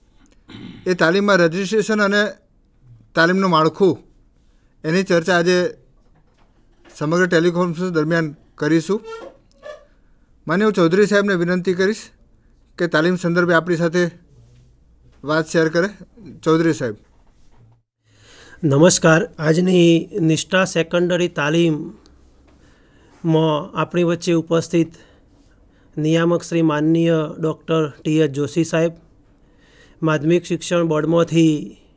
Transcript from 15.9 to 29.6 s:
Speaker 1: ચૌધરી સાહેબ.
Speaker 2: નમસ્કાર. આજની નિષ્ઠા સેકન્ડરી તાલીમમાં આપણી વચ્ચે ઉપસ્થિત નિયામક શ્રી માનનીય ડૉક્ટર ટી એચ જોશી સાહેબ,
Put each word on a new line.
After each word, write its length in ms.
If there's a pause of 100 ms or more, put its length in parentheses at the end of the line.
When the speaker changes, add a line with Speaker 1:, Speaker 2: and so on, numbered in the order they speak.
Speaker 1:
ચૌધરી 320
સાહેબ. 220 (1700)
Speaker 2:
નમસ્કાર. 640 (100)
આજની 720 (120)
નિષ્ઠા 460
સેકન્ડરી 640
તાલીમમાં 2500
આપણી 300
વચ્ચે 300
ઉપસ્થિત 640 (960)
નિયામક 460
શ્રી 200
માનનીય 760
ડૉક્ટર 520
ટી 300
એચ 100
જોશી 340
સાહેબ, 280 (1080)